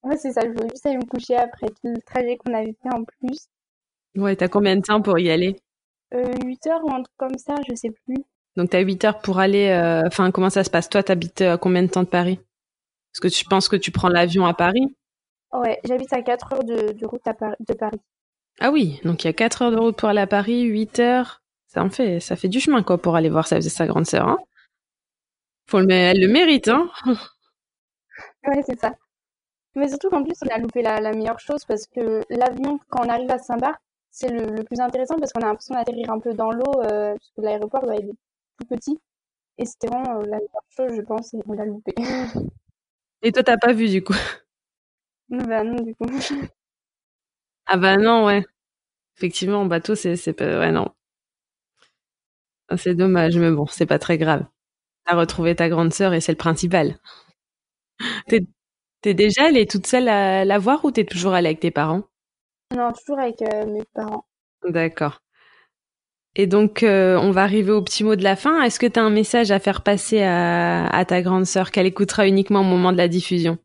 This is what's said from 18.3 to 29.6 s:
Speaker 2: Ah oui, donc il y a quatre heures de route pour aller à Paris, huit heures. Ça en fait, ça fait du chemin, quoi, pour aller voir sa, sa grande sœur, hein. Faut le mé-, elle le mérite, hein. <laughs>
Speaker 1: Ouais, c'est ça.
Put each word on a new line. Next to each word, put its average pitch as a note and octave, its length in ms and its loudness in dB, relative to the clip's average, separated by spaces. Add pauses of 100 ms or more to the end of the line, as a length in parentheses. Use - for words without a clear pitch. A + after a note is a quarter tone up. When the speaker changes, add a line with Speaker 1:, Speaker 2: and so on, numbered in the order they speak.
Speaker 2:
Ah B3 100 2
oui, G#3 340 0
donc E3 200 -2
il - 20 0
y - 40 2
a - 20 -4
quatre A3+ 300 0
heures A#3+ 100 2
de A3+ 60 0
route A3+ 180 2
pour A3 120 0
aller G#3 120 2
à G3 60 0
Paris, G#3 360 0
huit A3 380 -2
heures. A#3+ 420 0 (240)
Ça - 180 -4
en G3 60 0
fait, F#3+ 300 0
ça - 160 -6
fait F#3+ 120 -4
du G#3 120 0
chemin, C4 220 2
quoi, F3+ 160 2
pour E3+ 180 0
aller D#3+ 140 4
voir D#3+ 160 0
sa, E3+ 140 2
sa D#3+ 260 -2
grande E3 200 0
sœur, - 220 0
hein. F#4+ 100 2 (1300)
Faut G3+ 100 2
le F#3 80 6
mé-, F#3 240 6
elle F#3+ 100 4
le F#3 80 6
mérite, D4 400 4
hein. D4+ 220 2 (140)
<laughs> B3+ 100 2 (1300)
Speaker 1:
Ouais, C#4 200 0
c'est B3 120 -6
ça. - 160 -4 (840)